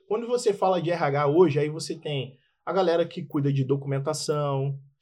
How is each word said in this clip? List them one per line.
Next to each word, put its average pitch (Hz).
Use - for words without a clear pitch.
quando 226
você 240
fala 190
de 156
R 170
H 143
hoje, 147
aí 151
você 160
tem 143
a 160
galera 170
que 143
cuida 143
de 139
documentação, 139